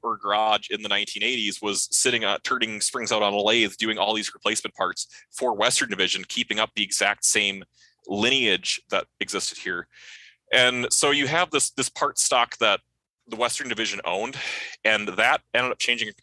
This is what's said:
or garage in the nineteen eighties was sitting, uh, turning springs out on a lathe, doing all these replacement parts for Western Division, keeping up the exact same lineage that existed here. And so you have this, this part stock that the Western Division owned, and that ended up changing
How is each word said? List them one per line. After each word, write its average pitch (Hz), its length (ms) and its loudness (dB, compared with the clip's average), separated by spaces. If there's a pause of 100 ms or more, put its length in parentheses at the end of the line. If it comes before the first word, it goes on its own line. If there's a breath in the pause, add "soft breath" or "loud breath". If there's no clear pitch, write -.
or 113 120 -2
garage 104 540 0
in 107 120 -6
the 107 60 -6
nineteen 101 340 -2
eighties 110 400 -2
was 101 300 -2
sitting, 120 320 2
uh, 101 220 0
turning 113 340 -2
springs 117 320 -4
out 107 100 2
on 101 120 2
a 104 80 2
lathe, 107 360 2
doing 110 200 -2
all 101 160 2
these 107 200 -4
replacement 107 400 -4
parts 92 320 -4 (260 loud breath)
for 123 220 -2
Western 117 360 2
Division, 95 360 0
keeping 110 360 -4
up 110 140 0
the 107 80 0
exact 101 420 0
same 98 400 0 (420 soft breath)
lineage 107 720 0 (100)
that 95 180 -2 (120)
existed - 380 -4
here. 87 320 -6 (640 loud breath)
And 123 380 4
so 143 200 4
you 143 160 2
have 165 220 2
this, 143 220 0
this 131 160 -2
part - 320 -2
stock - 380 2
that 104 240 2 (440)
the 113 120 -12
Western 123 320 -2
Division 101 340 -4
owned, 107 320 -4 (480 loud breath)
and 107 240 2
that 110 320 2 (140)
ended 123 180 2
up - 80 -6
changing 113 320 -2 (120)